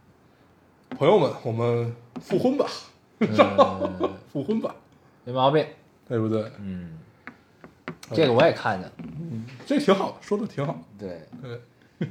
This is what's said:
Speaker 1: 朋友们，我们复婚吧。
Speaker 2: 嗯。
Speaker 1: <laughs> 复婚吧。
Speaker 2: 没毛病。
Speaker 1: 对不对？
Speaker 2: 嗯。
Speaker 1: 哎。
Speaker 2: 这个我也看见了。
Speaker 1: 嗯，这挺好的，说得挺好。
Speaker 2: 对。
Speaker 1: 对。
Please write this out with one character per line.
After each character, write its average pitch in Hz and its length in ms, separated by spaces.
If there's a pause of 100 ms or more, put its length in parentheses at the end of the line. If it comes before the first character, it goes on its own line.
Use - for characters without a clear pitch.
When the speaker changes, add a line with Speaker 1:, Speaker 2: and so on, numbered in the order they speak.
(1000)
Speaker 1:
朋 135 80
友 196 100
们， 143 140 (140)
我 120 80
们 117 420 (260)
复 - 160
婚 269 220
吧。 - 80 (540)
Speaker 2:
嗯。 95 1000
Speaker 1:
<laughs> - 140
复 143 100
婚 220 180
吧。 - 140 (480)
Speaker 2:
没 123 100
毛 131 200
病。 151 120 (440)
Speaker 1:
对 120 100
不 110 100
对？ 110 300
Speaker 2:
嗯。 90 400 (880)
Speaker 1:
哎。 - 280
Speaker 2:
这 156 120
个 123 60
我 127 120
也 160 80
看 101 280
见 82 80
了。 - 100
Speaker 1:
嗯， 135 480 (180)
这 285 140
挺 196 160
好 180 160
的， - 100
说 - 160
得 - 80
挺 139 220
好。 - 100 (220)
Speaker 2:
对。 90 240 (180)
Speaker 1:
对。 120 200 (500)